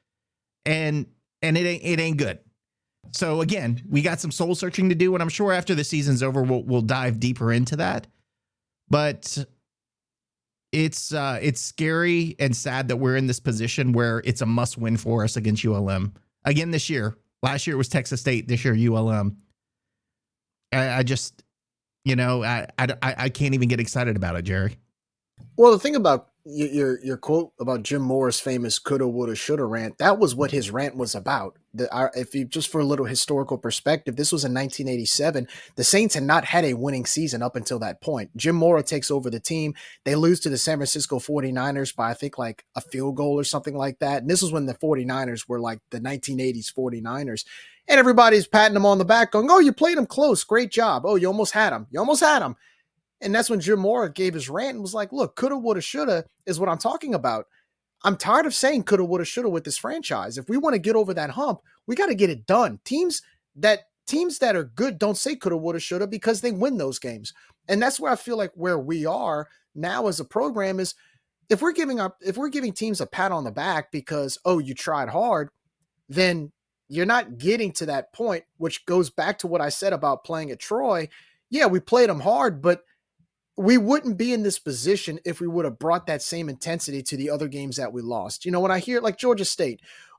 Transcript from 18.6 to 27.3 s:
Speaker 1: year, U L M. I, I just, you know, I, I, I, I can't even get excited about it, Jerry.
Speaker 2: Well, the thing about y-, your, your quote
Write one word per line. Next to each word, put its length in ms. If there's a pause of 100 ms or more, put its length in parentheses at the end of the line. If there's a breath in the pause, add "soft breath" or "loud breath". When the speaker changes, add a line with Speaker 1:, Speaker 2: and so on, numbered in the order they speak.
Speaker 1:
year, 100
U 220
L 140
M. 280 (1300)
I, 260
I 60
just, 380 (640)
you 120
know, 260
I, 240 (120)
I, 100 (120)
I, 160
I 120
can't 260
even 140
get 100
excited 380
about 180
it, 80
Jerry. 340 (800)
Speaker 2:
Well, 140
the 80
thing 160
about 360 (140)
y-, 280
your, 320
your 120
quote 440